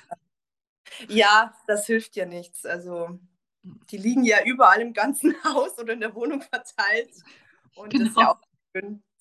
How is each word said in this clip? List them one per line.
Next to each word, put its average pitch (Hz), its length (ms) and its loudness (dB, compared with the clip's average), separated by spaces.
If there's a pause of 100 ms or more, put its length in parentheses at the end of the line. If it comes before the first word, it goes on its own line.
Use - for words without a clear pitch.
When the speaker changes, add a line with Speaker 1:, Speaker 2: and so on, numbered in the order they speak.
Speaker 1:
<laughs> - 1040 -20
Speaker 2:
Ja, 214 460 4 (120)
das 208 200 -2
hilft 226 300 -4
ja 185 100 -6
nichts. 175 400 -16
Also, 175 520 -10 (460)
Speaker 1:
Mhm. - 260 -20
Speaker 2:
die 208 80 -12
liegen 247 260 0
ja 208 200 4
überall 226 360 6
im 233 140 -6
ganzen 277 400 0
<laughs> - 100 -10
Haus 294 340 -2
oder 226 160 -8
in 240 60 -12
der 214 140 -8
Wohnung 269 280 -6
verteilt 233 800 -6 (500)
und 214 240 -6
das 226 120 0
ist - 80 -6
ja 277 100 6
Speaker 1:
<laughs> - 20 4
Genau. - 20 4
Speaker 2:
auch - 80 -4 (360)
schön. 208 280 -12 (160)